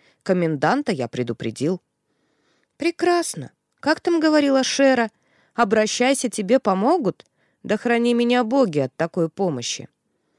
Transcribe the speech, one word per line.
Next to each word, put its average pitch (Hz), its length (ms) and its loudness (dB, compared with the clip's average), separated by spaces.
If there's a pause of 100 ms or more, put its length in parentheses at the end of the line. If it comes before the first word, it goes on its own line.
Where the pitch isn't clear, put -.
(220)
Коменданта 180 680 0
я 131 160 -4
предупредил». 123 720 -6 (960)
«Прекрасно. 339 760 -2 (280)
Как 311 200 0
там 339 200 0
говорила 285 440 4
Шера? 254 460 2 (440)
Обращайся, 226 760 2
тебе 180 300 0
помогут? 208 640 0 (380)
Да - 140 -2
храни 240 380 0
меня 240 300 2
боги 220 360 0
от 131 140 -4
такой 165 340 -2
помощи». 151 600 -6 (500)